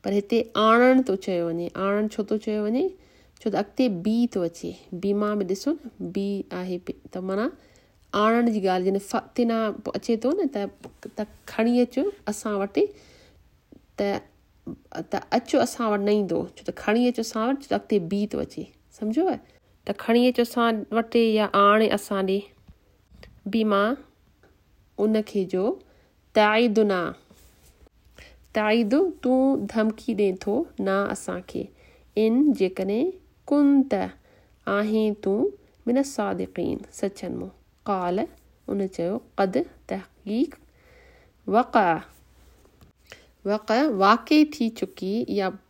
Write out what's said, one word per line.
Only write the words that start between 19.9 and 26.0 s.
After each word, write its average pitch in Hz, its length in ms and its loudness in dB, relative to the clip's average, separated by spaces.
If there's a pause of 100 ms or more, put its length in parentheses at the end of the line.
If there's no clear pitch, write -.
کڻي 240 360 2
اچ 247 120 0
اسان 233 420 0 (100)
وٽ 226 240 -2
يا 220 360 4
آڻي 202 400 4
اسان 196 340 -2
ڏي. 196 140 0 (1040)
بي 220 180 0
مان، 208 300 2 (1040)
ان 214 240 2
کي 202 220 -2
جو، 190 340 -2 (540)